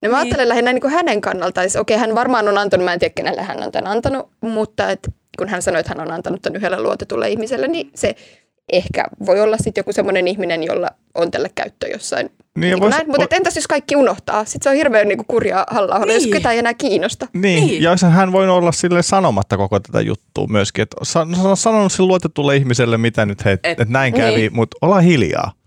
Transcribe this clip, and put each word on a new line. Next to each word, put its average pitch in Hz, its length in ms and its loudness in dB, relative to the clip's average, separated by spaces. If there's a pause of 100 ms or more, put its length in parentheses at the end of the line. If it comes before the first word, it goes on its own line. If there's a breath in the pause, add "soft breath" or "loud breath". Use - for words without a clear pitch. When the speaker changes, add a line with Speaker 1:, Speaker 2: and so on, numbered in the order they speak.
Speaker 1:
No 208 80 -2
mä 247 60 2
Speaker 2:
Niin. 294 60 2
Speaker 1:
ajattelen 247 260 0
lähinnä 240 240 2
niinku 254 160 0
hänen 277 320 0
kannaltaan. 185 500 -4
Siis - 100 -2
okei, 214 180 0
hän 220 160 0
varmaan 233 340 0
on 202 100 2
antanut, 196 260 2
mä 180 80 0
en 170 60 -4
tiedä 170 180 -2
kenelle 165 260 -4
hän - 200 -10
on - 100 -8
tän - 140 -4
antanut, 240 440 -4 (100)
mutta 214 500 -4
et - 180 -6 (300)
kun 196 100 -4
hän 185 140 -4
sanoi, 175 180 0
että - 160 -6
hän - 120 -10
on 165 60 -8
antanut 175 280 -6
tän - 140 -4
yhdelle 190 260 -4
luotetulle - 480 -4
ihmiselle, 240 380 -4
niin 330 260 -6
se 220 200 -2 (580 soft breath)
ehkä - 320 -2 (220)
voi 190 140 4
olla 220 200 2
sit 208 160 -4
joku 202 160 -4
semmonen 196 360 0
ihminen, 175 340 -4
jolla 170 260 -2 (260)
on - 160 -2
tälle - 240 -4
käyttö - 340 -8
jossain. - 380 -6
Speaker 3:
Niin, - 340 -12 (100)
Speaker 1:
Niinku 185 160 2
Speaker 3:
vois-, 214 40 4
Speaker 1:
näin. 311 160 0
Mut 285 120 0
Speaker 3:
vo- 262 40 4
Speaker 1:
et - 100 0
entäs 349 240 0
jos 311 100 -6
kaikki 285 300 -2
unohtaa? 214 480 0
Sit - 180 -10
se - 80 2
on 269 60 4
hirveän 226 320 4
niinku 208 200 -2
kurjaa 202 420 0
Halla-aholle, 208 440 0
jos - 80 4
Speaker 2:
Niin. 226 100 0
Speaker 1:
ketään 202 200 2
ei 226 60 2
enää 233 160 0
kiinnosta. 233 580 -2
Speaker 3:
Niin, 180 340 2
Speaker 2:
Niin. 160 160 0
Speaker 3:
ja 165 80 4
olisihan 180 240 4
hän 185 180 4
voinut 190 240 4
olla 175 160 2
silleen 175 320 2
sanomatta 135 520 2
koko 98 240 0
tätä - 200 -2
juttua - 500 -4
myöskin, 104 320 0
että - 200 -6
sa-, 160 240 -2 (160)
sa-, 190 140 4
sanonut 214 360 2
sille 185 140 2
luotetulle 156 500 2
ihmiselle, 120 420 2
mitä 113 280 2
nyt 101 180 -6
he, 98 200 2
Speaker 2:
Et- 165 160 -2
Speaker 3:
et 113 80 0
näin 131 260 2
kävi, 110 220 2
Speaker 1:
Niin. 110 180 0
Speaker 3:
mut 113 140 0 (140)
ollaan 185 220 4
hiljaa. 123 480 2 (140)